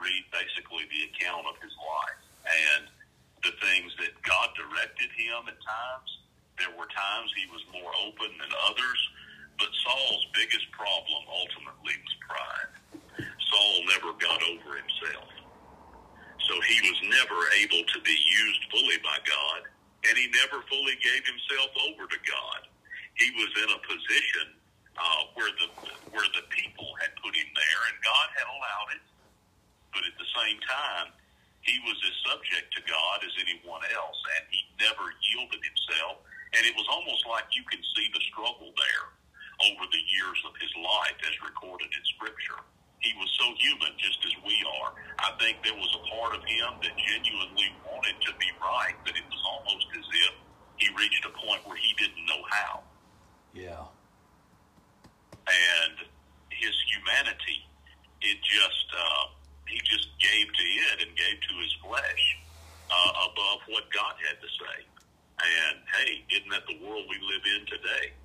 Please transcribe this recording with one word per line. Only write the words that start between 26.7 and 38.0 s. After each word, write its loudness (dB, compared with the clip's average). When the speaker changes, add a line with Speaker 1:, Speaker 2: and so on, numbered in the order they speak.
Speaker 1:
had -2
put -6
him 0
there, 4
and -4
God 4
had 0
allowed -6
it. -20
But -2
at -6
the -8
same 0
time, -4
he 2
was -2
as 0
subject -2
to -8
God 0
as -8
anyone -6
else, -6
and -2
he 0
never 0
yielded -4
himself. -2
And 8
it 0
was -2
almost -2
like -2
you -4
can -4
see 2